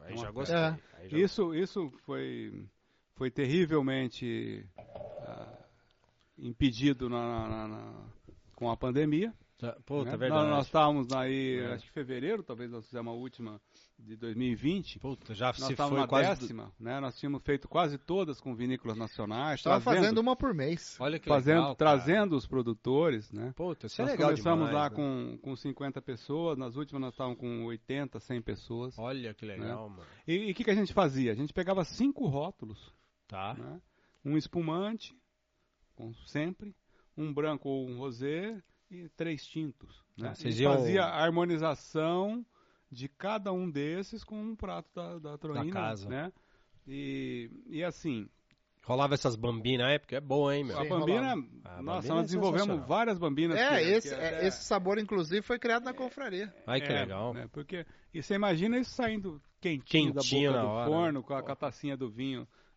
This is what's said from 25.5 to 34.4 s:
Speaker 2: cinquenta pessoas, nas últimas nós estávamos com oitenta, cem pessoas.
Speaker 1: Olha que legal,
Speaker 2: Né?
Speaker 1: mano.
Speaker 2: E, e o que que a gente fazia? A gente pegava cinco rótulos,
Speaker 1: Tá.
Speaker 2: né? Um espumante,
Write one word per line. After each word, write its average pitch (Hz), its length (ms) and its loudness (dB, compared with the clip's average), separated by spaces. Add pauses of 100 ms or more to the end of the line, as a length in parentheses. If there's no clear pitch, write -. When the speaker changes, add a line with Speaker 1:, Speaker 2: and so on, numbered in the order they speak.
Speaker 2:
cinquenta 139 440 -6
pessoas, 147 560 -4
nas 127 200 -6
últimas 143 260 -6
nós 127 120 -6
estávamos 127 260 -4
com 120 240 -4
oitenta, 117 560 -6
cem 123 200 -6
pessoas. 117 560 -8
Speaker 1:
Olha 120 380 -6
que - 100 -14
legal, 110 460 -8
Speaker 2:
Né? 98 60 -16
Speaker 1:
mano. 85 120 -18 (160)
Speaker 2:
E, 160 120 2
e 208 160 0
o - 20 -8
que - 80 -4
que 220 80 2
a 196 60 6
gente 208 180 2
fazia? 135 380 4
A - 20 -2
gente 143 180 -2
pegava 185 300 2
cinco 262 460 0
rótulos, 139 680 -6 (320)
Speaker 1:
Tá. 98 280 -6
Speaker 2:
né? 131 260 -12 (440)
Um 143 140 0
espumante, 175 800 -2 (800)